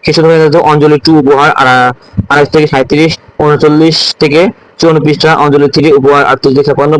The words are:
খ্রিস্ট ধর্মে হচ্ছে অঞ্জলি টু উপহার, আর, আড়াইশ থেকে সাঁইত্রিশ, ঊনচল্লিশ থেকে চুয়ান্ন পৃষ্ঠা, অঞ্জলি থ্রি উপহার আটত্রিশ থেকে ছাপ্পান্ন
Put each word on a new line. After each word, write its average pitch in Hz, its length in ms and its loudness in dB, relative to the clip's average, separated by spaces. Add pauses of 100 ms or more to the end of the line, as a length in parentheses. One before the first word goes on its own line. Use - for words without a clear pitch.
খ্রিস্ট 160 180 -2
ধর্মে 160 240 2
হচ্ছে 147 160 0 (100)
অঞ্জলি 151 280 2
টু 160 200 0
উপহার, 143 320 2 (100)
আর, 135 80 0 (600)
আড়াইশ 147 200 0
থেকে 151 180 0
সাঁইত্রিশ, 147 460 -2 (260)
ঊনচল্লিশ 151 580 0 (240)
থেকে 151 200 0 (360)
চুয়ান্ন 165 280 0
পৃষ্ঠা, 151 300 -2
অঞ্জলি 147 400 0
থ্রি 147 180 0
উপহার 139 320 2
আটত্রিশ 135 300 -2
থেকে 139 140 0
ছাপ্পান্ন 143 320 0